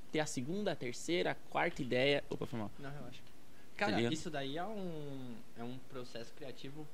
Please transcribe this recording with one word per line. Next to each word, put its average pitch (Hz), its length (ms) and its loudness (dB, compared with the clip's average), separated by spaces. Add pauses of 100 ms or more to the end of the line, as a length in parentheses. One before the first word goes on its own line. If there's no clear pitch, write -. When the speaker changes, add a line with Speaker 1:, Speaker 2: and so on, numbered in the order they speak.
(120)
Speaker 1:
ter 156 80 4
a 151 60 4
segunda, 170 460 0
a 143 40 0
terceira, 156 560 0
a 135 40 0
quarta 156 480 0
ideia. 131 440 6
Opa, - 200 0
foi 120 100 -2
mal. 104 220 -2
Speaker 2:
Não, 139 100 -6
relaxa. - 320 -4 (560)
Cara, 208 140 4
Speaker 1:
Entendeu? 120 200 6
Speaker 2:
isso 160 200 0
daí 139 260 -2
é 175 80 0
um, 151 680 -4 (240)
é 117 40 -4
um 127 140 -2 (120)
processo 123 440 -4
criativo 143 600 -6